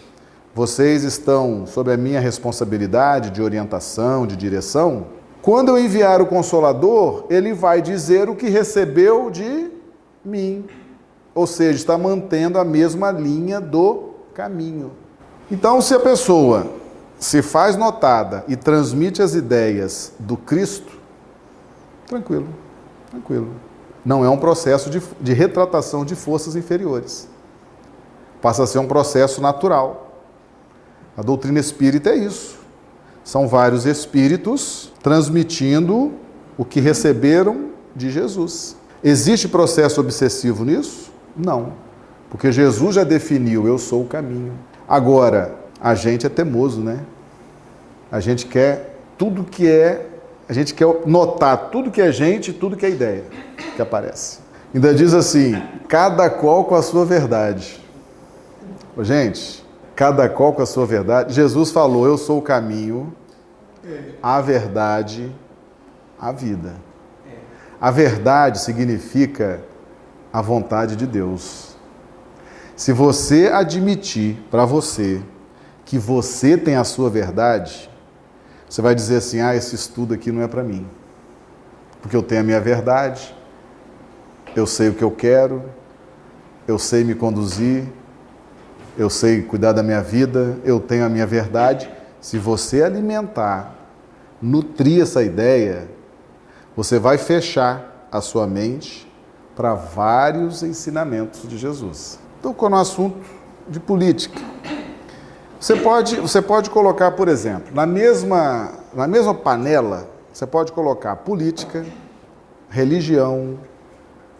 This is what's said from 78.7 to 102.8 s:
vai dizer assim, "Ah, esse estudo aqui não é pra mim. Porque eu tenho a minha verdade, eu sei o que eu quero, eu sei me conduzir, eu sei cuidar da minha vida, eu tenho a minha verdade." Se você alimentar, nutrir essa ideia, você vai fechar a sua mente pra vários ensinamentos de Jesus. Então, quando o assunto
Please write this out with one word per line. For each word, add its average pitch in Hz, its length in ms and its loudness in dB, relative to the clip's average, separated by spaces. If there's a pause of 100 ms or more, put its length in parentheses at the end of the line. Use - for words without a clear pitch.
vai 120 120 4
dizer 120 240 0
assim, 117 240 -4
"Ah, 123 140 0
esse 117 180 -4
estudo 117 400 -8
aqui 113 180 -6
não 117 120 -4
é 117 40 -4
pra 120 160 -6
mim. 95 220 -8 (1160)
Porque 110 140 -6
eu 117 60 2
tenho 110 200 -2
a - 20 0
minha 110 160 2
verdade, 123 760 -2 (1200)
eu 110 120 0
sei 110 220 2
o 101 40 0
que 107 100 -2
eu 110 60 2
quero, 131 540 2 (1040)
eu 110 100 0
sei 120 260 0
me 117 120 0
conduzir, 113 720 -2 (1120)
eu 107 120 0
sei 113 320 2
cuidar 110 300 0
da 110 100 2
minha 107 200 0
vida, 123 640 0
eu 123 160 2
tenho 120 260 0
a 117 40 0
minha 113 160 0
verdade." 113 640 0 (300)
Se - 180 -8
você 110 460 0
alimentar, 190 920 -4 (640)
nutrir 151 600 2
essa 135 220 0
ideia, 101 640 0 (880)
você 110 240 0
vai 131 180 4
fechar 135 920 -2
a 104 100 -4
sua 110 240 -4
mente 110 640 -8 (440)
pra 117 180 -2
vários 123 880 -2
ensinamentos 139 880 -8
de 117 80 -12
Jesus. 120 640 -10 (200)
Então, 262 140 -6
quando 208 200 0
o 190 40 4
assunto 185 400 -2 (500)